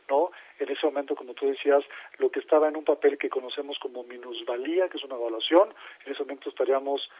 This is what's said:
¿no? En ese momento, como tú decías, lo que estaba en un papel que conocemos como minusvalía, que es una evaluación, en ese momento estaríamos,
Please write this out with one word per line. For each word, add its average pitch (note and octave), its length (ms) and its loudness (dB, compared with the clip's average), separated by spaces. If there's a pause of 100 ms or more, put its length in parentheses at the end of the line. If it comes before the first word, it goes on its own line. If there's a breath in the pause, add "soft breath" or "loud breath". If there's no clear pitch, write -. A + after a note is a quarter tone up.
¿no? C#3 220 2 (280 loud breath)
En C#3 100 -4
ese C#3 180 -4
momento, C#3+ 280 -2
como B2 200 -12
tú C#3 120 -2
decías, C#3+ 380 4 (340 loud breath)
lo - 120 2
que D3+ 100 -6
estaba D#3 280 4
en D3+ 80 -6
un D#3 80 -8
papel D3 320 4
que - 140 -4
conocemos C#3 480 -6
como B2 240 -10
minusvalía, B2 840 -2
que E3 100 -10
es C#3 60 -10
una C3+ 100 -10
evaluación, A#2 540 4 (360 loud breath)
en C#3 80 -8
ese C#3 120 -6
momento C3+ 240 -10
estaríamos, C3+ 600 0 (120)